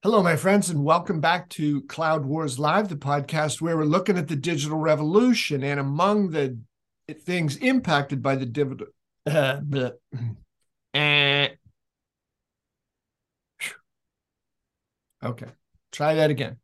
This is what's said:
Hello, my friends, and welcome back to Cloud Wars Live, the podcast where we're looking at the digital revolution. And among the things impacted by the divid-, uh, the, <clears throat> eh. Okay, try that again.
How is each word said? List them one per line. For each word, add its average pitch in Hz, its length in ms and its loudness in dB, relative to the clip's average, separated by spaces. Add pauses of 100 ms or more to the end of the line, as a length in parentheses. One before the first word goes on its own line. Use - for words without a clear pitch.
Hello, 214 160 4
my 170 140 4
friends, 190 340 2
and 151 140 0
welcome 170 380 2
back 175 300 0
to 147 320 -2
Cloud 156 420 -2
Wars 139 340 -4
Live, 175 300 0
the 165 80 -8
podcast 143 640 -2
where 165 160 -2
we're 156 80 0
looking 180 340 2
at 156 80 -4
the 170 80 -4
digital 151 420 -2
revolution. 156 880 2
And 143 160 -2
among 175 520 0
the 135 280 -2 (640)
things 165 380 -2
impacted 151 640 2
by 135 140 0
the 131 100 -2
divid-, 131 380 -4 (440)
uh, 143 360 0
the, 135 340 -4 (160)
<clears throat> - 840 -14
eh. 143 560 2 (3750)
Okay, 117 280 -10 (420)
try 151 240 0
that 156 160 4
again. 127 320 -6